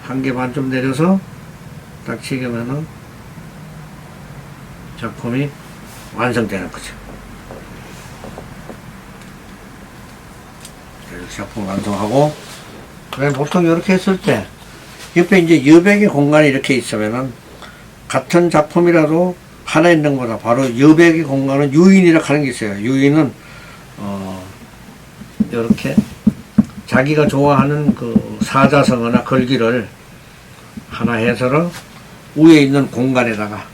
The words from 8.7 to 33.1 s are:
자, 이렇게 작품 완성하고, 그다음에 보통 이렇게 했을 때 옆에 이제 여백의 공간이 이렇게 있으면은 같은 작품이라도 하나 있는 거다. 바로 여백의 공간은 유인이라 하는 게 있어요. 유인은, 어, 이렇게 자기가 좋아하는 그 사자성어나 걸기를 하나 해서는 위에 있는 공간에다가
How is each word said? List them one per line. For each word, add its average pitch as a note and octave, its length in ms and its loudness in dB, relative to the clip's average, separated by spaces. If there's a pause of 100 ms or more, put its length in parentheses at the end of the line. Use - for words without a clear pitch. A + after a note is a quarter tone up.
자, F2 60 -16
이렇게 F2 200 -14
작품 G2+ 320 -10
완성하고, G#2 680 -2 (760)
그다음에 C#3 220 -2
보통 D3 320 -2
이렇게 E3 280 0
했을 F#3 280 0
때 A2 240 -2 (720)
옆에 F3+ 220 4
이제 D#3+ 260 4
여백의 G3 420 6
공간이 D3 420 4
이렇게 C3 260 0
있으면은 A#2 560 -4 (760)
같은 - 420 2
작품이라도 E3+ 880 2 (280)
하나 D#3+ 260 2
있는 D3 280 4
거다. A2+ 200 -6
바로 A#2+ 260 0 (160)
여백의 D#3+ 440 6
공간은 C3+ 500 0
유인이라 F3 480 6
하는 D3 220 0
게 C3+ 60 -2
있어요. G#2 300 -6
유인은, C3+ 540 2 (640)
어, F#2+ 480 -12 (1040)
이렇게 A#2 440 -2 (920)
자기가 C#3+ 420 2
좋아하는 C#3+ 680 2
그 A2+ 480 -4
사자성어나 B2+ 800 2
걸기를 B2 640 0 (1000)
하나 A#2 240 -4
해서는 B2 560 0 (680)
위에 D#3 260 8
있는 C#3 300 2
공간에다가 A2+ 840 -2